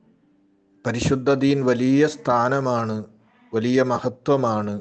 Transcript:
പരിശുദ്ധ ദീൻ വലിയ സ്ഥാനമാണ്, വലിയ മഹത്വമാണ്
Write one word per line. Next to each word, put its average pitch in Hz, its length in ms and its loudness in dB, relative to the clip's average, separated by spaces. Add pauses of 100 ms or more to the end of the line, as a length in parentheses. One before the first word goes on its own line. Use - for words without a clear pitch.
(840)
പരിശുദ്ധ 127 480 0
ദീൻ 139 320 2
വലിയ 131 420 2
സ്ഥാനമാണ്, 123 880 -2 (580)
വലിയ 123 300 2
മഹത്വമാണ് 120 960 -2